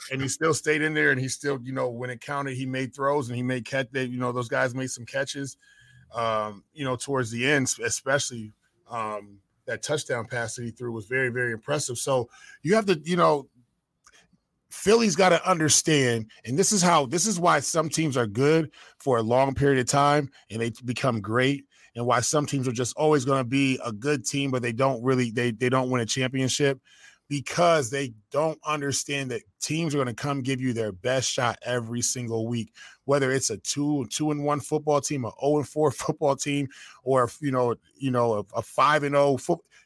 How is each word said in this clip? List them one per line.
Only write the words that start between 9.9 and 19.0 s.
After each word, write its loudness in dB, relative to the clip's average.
pass -6
that -10
he -8
threw -10
was -8
very, 0
very -2
impressive. -4
So -2
you 2
have 2
to, 2
you -2
know, 4
Philly's 4
gotta 4
understand, 4
and -2
this 4
is 2
how, 6
this -2
is -2
why 4
some -2
teams 0
are 2
good 2
for 2